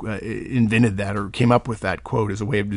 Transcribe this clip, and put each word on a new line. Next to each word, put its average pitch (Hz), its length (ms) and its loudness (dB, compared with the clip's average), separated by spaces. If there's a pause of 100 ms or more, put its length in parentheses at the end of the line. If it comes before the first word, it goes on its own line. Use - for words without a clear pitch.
uh, 107 140 -6
invented 113 800 2
that 101 200 -2
or 101 140 -4
came 120 220 2
up 120 160 2
with 110 120 -4
that 92 220 -2
quote 107 300 -2
as 101 80 -6
a 107 40 -4
way 104 140 0
of 101 180 -2